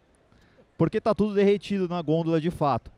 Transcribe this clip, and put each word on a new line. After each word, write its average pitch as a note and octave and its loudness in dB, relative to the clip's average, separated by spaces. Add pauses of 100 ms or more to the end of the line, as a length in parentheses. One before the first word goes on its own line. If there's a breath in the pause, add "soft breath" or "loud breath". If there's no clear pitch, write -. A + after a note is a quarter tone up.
(760 soft breath)
porque E3+ 0
tá G#3 0
tudo G#3 0
derretido G3+ 0
na F3 -4
gôndola D#3+ 0
de D#3+ -2
fato. C#3 -2